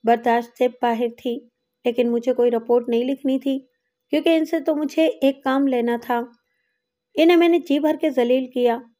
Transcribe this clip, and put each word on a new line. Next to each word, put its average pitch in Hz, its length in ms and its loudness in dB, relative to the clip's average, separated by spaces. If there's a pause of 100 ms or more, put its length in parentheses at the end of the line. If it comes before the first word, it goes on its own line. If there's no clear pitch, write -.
बर्दाश्त 233 540 0
से 254 100 2 (140)
बाहर 233 320 -2
थी, 240 200 -6 (500)
लेकिन 240 240 0
मुझे 240 240 -2
कोई 240 180 2
रिपोर्ट 240 380 -2
नहीं 233 160 -2
लिखनी 262 340 -4
थी 269 200 -4 (540)
क्योंकि 311 240 2
इनसे 320 240 -2
तो 311 140 -2
मुझे 302 320 0
एक 277 380 -2
काम 277 220 0
लेना 240 320 -2
था। 233 220 -4 (960)
इन्हें 330 200 6
मैंने 339 220 4
जी 277 200 -2
भर 302 180 0
के 311 140 -2
जलील 254 360 0
किया 240 340 -2 (200)